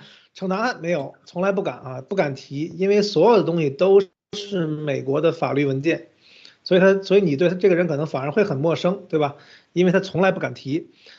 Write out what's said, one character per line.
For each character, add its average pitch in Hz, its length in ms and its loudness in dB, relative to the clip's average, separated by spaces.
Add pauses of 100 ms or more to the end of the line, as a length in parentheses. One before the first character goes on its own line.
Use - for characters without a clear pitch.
(380)
惩 190 100 -8
拿 185 100 -2
案”， 226 220 -4
没 170 120 -4
有， 143 240 -6 (100)
从 175 160 -8
来 196 100 0
不 190 100 -2
敢 139 180 -4
啊， 131 280 -12
不 202 80 -8
敢 147 200 0
提， 147 420 -10
因 190 100 -2
为 208 140 4
所 202 300 4
有 226 60 6
的 175 60 4
东 165 160 -2
西 147 100 0
都 190 300 4 (340)
是 202 320 -6
美 151 360 -6
国 135 180 -2
的 160 120 2
法 131 220 -4
律 143 120 0
文 135 160 -2
件， 156 260 -4 (560)
所 185 140 2
以 - 20 4
他， 190 220 4
所 196 160 2
以 202 40 4
你 156 140 2
对 175 140 2
他 185 60 -4
这 190 120 2
个 180 80 4
人 175 120 2
可 147 100 -2
能 156 80 -4
反 139 160 -6
而 143 100 -4
会 208 120 2
很 156 140 -4
陌 156 180 0
生， 180 340 -2
对 160 100 -2
吧？ 143 160 -2 (380)
因 180 120 2
为 185 60 4
他 190 80 4
从 180 220 -4
来 190 100 4
不 190 80 -4
敢 123 140 -6
提。 - 380 -8 (280)